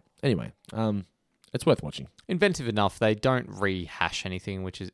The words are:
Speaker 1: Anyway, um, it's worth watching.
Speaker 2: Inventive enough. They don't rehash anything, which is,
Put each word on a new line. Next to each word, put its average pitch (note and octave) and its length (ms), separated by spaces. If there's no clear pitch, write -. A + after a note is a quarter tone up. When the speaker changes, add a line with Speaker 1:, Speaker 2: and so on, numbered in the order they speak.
Speaker 1:
Anyway, F#2 300
um, G#2+ 320
it's - 120
worth D3 180
watching. C#3+ 240
Speaker 2:
Inventive F3+ 400
enough. G#2 280
They A2 160
don't B2+ 360
rehash F#2+ 760
anything, F#2+ 380
which F#2 180
is, F#2 120